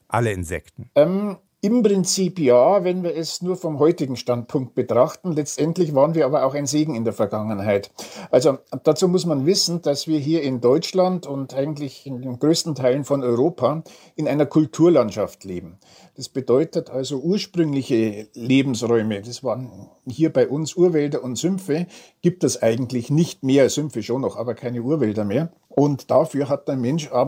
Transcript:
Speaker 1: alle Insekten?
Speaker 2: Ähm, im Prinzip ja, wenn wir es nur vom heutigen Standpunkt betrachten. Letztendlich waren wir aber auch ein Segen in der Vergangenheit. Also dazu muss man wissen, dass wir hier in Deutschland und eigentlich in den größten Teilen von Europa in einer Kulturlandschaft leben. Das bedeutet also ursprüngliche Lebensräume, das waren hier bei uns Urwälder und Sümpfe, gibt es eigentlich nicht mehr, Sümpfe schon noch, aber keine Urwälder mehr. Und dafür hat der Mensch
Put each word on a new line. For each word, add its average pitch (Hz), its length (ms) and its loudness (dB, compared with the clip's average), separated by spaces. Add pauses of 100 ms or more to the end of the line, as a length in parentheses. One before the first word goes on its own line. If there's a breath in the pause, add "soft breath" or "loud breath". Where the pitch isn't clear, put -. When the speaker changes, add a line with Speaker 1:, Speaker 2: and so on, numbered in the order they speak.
Speaker 1:
alle 113 240 0
Insekten? 90 640 -10
Speaker 2:
Ähm, 185 400 2 (260)
im 233 200 2
Prinzip 190 560 0
ja, 147 460 6
wenn 180 180 -2
wir 175 120 -4
es 156 280 -8
nur 180 120 -2
vom 160 240 -6
heutigen 147 380 0
Standpunkt 120 580 -4
betrachten. 131 580 0
Letztendlich 151 600 -2
waren 143 200 4
wir 160 100 2
aber 131 220 0
auch 135 80 -2
ein 143 100 -4
Segen 151 300 -2
in 113 100 -4
der 113 80 -2
Vergangenheit. 104 800 -2 (400 loud breath)
Also 131 260 4 (260)
dazu 156 260 2
muss 175 180 0
man 143 180 0
wissen, 170 380 0
dass 143 260 -2
wir 156 100 2
hier 151 240 0
in 131 200 -2
Deutschland 175 640 2
und 139 260 -8
eigentlich 143 540 -6
in 127 160 -10
den 123 160 -8
größten 160 360 0
Teilen 135 300 0
von 139 180 -2
Europa 127 600 0 (340 loud breath)
in 151 100 -2
einer 143 200 2
Kulturlandschaft 147 1000 2
leben. 90 320 -10 (400 soft breath)
Das 131 140 -14
bedeutet 135 580 0
also 131 300 -6
ursprüngliche 135 1160 -2
Lebensräume, 117 880 0
das 120 240 -12
waren 113 460 -8 (160)
hier 156 260 0
bei 127 160 4
uns 147 280 -6
Urwälder 151 460 2
und 123 140 -6
Sümpfe, 175 500 -2 (360 loud breath)
gibt - 200 0
es 135 200 0
eigentlich 120 480 0
nicht 156 320 0
mehr, 135 260 6
Sümpfe 143 340 -4
schon 120 200 -4
noch, 107 140 -4
aber 117 180 -6
keine 120 260 -8
Urwälder 113 440 0
mehr. 120 280 -2 (160)
Und 143 420 0
dafür 139 380 2
hat 143 200 -4
der 143 80 -2
Mensch 139 340 -2 (160)